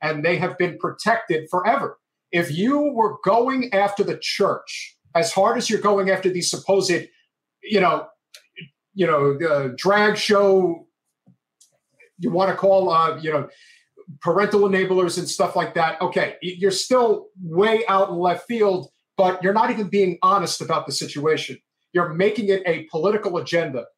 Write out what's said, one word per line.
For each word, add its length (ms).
and 200
they 140
have 220
been 200
protected 720
forever. 480
If 220
you 400
were 320
going 480
after 320
the 160
church 760
as 180
hard 240
as 140
you're 100
going 300
after 180
these 220
supposed, 560
you 180
know, 260
you 120
know, 380
uh, 320
drag 400
show, 680
you 120
wanna 240
call, 360
uh, 260
you 160
know, 160
parental 380
enablers 580
and 100
stuff 260
like 200
that, 260
okay, 420
y-, 140
you're 140
still 560
way 460
out 200
in 60
left 320
field, 420
but 260
you're 100
not 180
even 180
being 340
honest 380
about 260
the 60
situation. 680
You're 220
making 340
it 160
a 200
political 520
agenda. 480